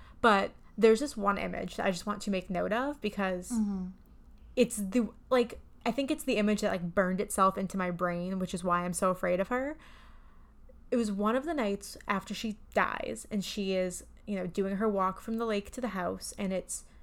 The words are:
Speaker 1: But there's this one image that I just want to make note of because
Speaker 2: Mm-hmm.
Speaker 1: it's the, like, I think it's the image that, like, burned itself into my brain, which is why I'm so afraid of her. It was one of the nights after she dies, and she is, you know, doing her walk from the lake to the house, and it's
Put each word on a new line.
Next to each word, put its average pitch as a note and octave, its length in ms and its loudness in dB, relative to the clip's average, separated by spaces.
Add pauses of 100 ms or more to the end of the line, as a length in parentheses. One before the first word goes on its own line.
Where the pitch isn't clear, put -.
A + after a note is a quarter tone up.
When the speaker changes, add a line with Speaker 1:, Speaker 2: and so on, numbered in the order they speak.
(200)
Speaker 1:
But G3+ 320 6 (280)
there's A3 200 8
this C#4+ 160 -4
one G3+ 220 2
image F#3 380 -4
that - 100 -2
I G3 60 2
just F3 160 -6
want G#3 160 -4
to G3+ 80 -2
make F#3 180 -2
note F3+ 240 -2
of C#4 280 -2
because F#3+ 500 -2
Speaker 2:
Mm-hmm. G3+ 340 0 (720)
Speaker 1:
it's - 220 4
the, G#3 320 0 (200)
like, B3 300 2 (260)
I A#3+ 60 2
think C4+ 200 0
it's D#4 120 -2
the B3 140 2
image G#3 240 2
that, G3+ 100 0
like, F3 240 -4
burned F#3 260 2
itself F#3+ 360 4
into G3 200 -4
my F3+ 140 0
brain, F3 480 -2
which F#3 140 -2
is F3 100 -4
why F3 200 2
I'm F3+ 100 -2
so F#3 180 2
afraid F3+ 280 2
of G3 100 0
her. C4+ 280 -2 (1120)
It B3+ 60 4
was A3 140 2
one G#3 240 2
of C4+ 100 0
the E4 80 -2
nights G3+ 440 -2 (100)
after G3 260 -2
she G#3+ 240 -6 (160)
dies, - 560 0
and G3+ 160 -2
she F#3+ 300 -2
is, F#3 280 0 (220)
you G3+ 100 -4
know, F3+ 120 -2
doing G3 300 -2
her A3 120 2
walk F#3+ 320 0
from A3+ 160 -4
the A#3 80 -2
lake G#3 260 -2
to A#3+ 100 -10
the A#3+ 80 -2
house, F#3 480 -4
and G3 140 -2
it's - 320 -4 (200)